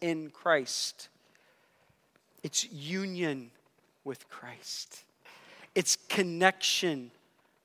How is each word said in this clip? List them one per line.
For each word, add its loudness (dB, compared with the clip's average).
in -2
Christ? 0
It's -2
union -4
with -10
Christ. -12
It's 4
connection 2